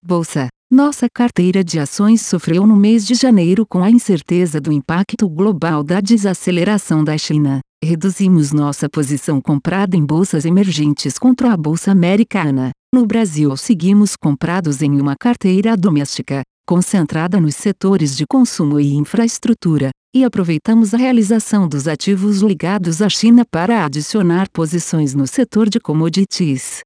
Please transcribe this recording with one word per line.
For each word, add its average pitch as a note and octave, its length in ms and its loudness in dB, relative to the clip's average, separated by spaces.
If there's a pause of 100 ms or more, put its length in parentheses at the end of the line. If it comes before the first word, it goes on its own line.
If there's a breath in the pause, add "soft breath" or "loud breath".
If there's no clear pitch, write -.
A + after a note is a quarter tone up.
Bolsa. E3 420 -4 (220)
Nossa C#4 440 2
carteira F#3 500 0
de E3 160 -4
ações G#3 420 2
sofreu F3+ 460 0
no A3 80 6
mês G#3 320 4
de B3 80 0
janeiro G#3 500 2
com F3+ 160 -2
a F#3+ 80 2
incerteza F3 680 2
do D3+ 120 -4
impacto E3+ 580 -2
global E3 520 -2
da F3 200 -2
desaceleração G3 1000 0
da D3+ 140 -2
China. C#3+ 420 0 (240)
Reduzimos E3+ 680 0
nossa D3 380 -2
posição C#3+ 500 -4
comprada F3+ 560 -2
em D#3 80 2
bolsas D#3 420 0
emergentes D3+ 760 0
contra B3 340 2
a F3+ 40 0
bolsa D#3+ 340 -2
americana. E3+ 800 0 (220)
No B3 120 4
Brasil D#3+ 500 0
seguimos G3+ 600 2
comprados D#3 680 -2
em C#3+ 180 0
uma C#3 160 -2
carteira G#3+ 640 0
doméstica, C#3+ 640 -2 (260)
concentrada F3 720 0
nos D3+ 160 0
setores F#3 640 -2
de D3+ 80 -2
consumo E3 540 0
e C#3+ 160 0
infraestrutura, D#3+ 960 -2 (220)
e C4 120 4
aproveitamos G3+ 680 0
a A#3 40 0
realização A3 720 2
dos C#3 180 -4
ativos G3 540 0
ligados F#3 600 -2
à G#3+ 60 2
China A#3 420 4
para F#3 360 -2
adicionar F3 680 -2
posições D#3+ 640 -4
no C#3 140 -2
setor A3 420 0
de A3+ 100 -2
commodities. D#3+ 1080 -2